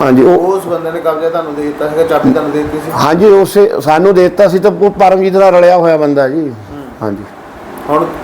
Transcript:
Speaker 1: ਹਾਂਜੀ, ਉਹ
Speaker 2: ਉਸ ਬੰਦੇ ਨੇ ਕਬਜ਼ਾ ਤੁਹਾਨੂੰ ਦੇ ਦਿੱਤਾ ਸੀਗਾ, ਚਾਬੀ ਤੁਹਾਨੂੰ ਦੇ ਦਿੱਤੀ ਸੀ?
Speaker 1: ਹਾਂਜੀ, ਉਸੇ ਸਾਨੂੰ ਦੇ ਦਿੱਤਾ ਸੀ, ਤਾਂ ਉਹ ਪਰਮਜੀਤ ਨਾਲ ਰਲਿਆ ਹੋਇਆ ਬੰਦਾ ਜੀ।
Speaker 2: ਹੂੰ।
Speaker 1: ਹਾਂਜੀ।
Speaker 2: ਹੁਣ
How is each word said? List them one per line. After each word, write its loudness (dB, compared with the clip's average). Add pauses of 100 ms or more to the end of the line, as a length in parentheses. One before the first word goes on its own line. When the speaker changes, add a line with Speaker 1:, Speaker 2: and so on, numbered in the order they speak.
Speaker 1:
ਹਾਂਜੀ, 4
ਉਹ 4
Speaker 2:
ਉਸ -2
ਬੰਦੇ -6
ਨੇ -8
ਕਬਜ਼ਾ -4
ਤੁਹਾਨੂੰ -6
ਦੇ -8
ਦਿੱਤਾ -6
ਸੀਗਾ, -2
ਚਾਬੀ 0
ਤੁਹਾਨੂੰ -2
ਦੇ -4
ਦਿੱਤੀ -8
ਸੀ? -10
Speaker 1:
ਹਾਂਜੀ, 0
ਉਸੇ 4 (100)
ਸਾਨੂੰ 2
ਦੇ 4
ਦਿੱਤਾ 2
ਸੀ, 0
ਤਾਂ 2
ਉਹ 0
ਪਰਮਜੀਤ 2
ਨਾਲ 4
ਰਲਿਆ 4
ਹੋਇਆ 2
ਬੰਦਾ 0
ਜੀ। -4
Speaker 2:
ਹੂੰ। -16 (180)
Speaker 1:
ਹਾਂਜੀ। -8 (680)
Speaker 2:
ਹੁਣ 0 (180)